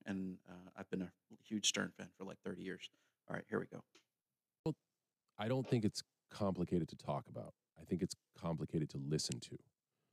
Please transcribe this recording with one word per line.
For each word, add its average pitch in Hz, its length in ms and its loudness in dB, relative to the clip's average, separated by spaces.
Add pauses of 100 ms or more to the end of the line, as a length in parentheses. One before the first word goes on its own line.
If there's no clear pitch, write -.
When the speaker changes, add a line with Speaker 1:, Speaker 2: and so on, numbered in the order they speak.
Speaker 1:
and, 95 320 -2 (140)
uh, 90 260 -16
I've 95 140 -10
been 92 120 0
a 90 80 -4 (320)
huge 107 260 -2
Stern 95 280 2
fan 92 120 -10 (100)
for, 95 60 -8
like, 92 200 -10
thirty 90 180 -4
years. 90 280 -6 (400)
All 95 60 -2
right, 92 120 -4
here 101 120 0
we 95 60 -2
go. - 160 -12 (840)
Speaker 2:
Well, 156 80 4 (640)
I 107 100 0
don't 131 180 4
think 117 200 6
it's - 160 2 (280)
complicated 90 580 2
to - 80 -12
talk 71 320 -2
about. 58 260 -10 (260)
I 85 40 -14
think 87 180 0
it's - 140 0 (220)
complicated 78 520 0
to - 80 -6
listen 76 420 0
to. - 180 -12 (540)